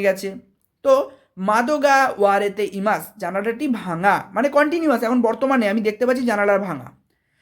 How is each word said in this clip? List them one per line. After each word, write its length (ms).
গেছে। 240
তো 80
মাদোগা 480
ওয়ারেতে 440
ইমাস, 240
জানালাটি 440
ভাঙা, 360
মানে 120
কন্টিনিউয়াস, 500
এখন 200
বর্তমানে 440
আমি 160
দেখতে 200
পাচ্ছি 220
জানালার 380
ভাঙা। 200